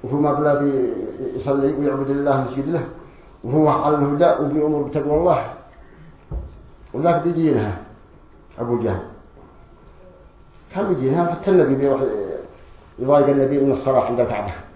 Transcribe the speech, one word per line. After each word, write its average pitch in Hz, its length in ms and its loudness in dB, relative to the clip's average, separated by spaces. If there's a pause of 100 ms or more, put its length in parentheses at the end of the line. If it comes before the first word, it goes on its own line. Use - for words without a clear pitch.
وهو 127 120 -4
ما 147 160 2
بلا 147 220 2
بيصلي 139 1160 -2
ويعبد 143 380 -2
الله 139 300 0
ويسجد 139 280 -4
له، 165 200 -4 (560)
وهو 151 240 2
على 151 280 2
الهدى 147 460 2
وبيأمر 151 400 0
بتقوى 147 360 -2
الله، 170 360 0 (1400)
وذاك 170 280 0
بيجي 160 280 2
ينهى 104 220 0 (840)
أبو 120 240 -2
جهل. 92 200 -2 (1700)
كان 196 140 -2
بيجي 135 200 0
ينهى 170 240 0
حتى 196 180 -4
النبي 147 240 6
بيروح 135 260 2 (1000)
يضايق 143 300 4
النبي 139 320 2
من 135 120 4
الصلاة 131 320 0
عند 120 160 -2
الكعبة 104 320 -2 (240)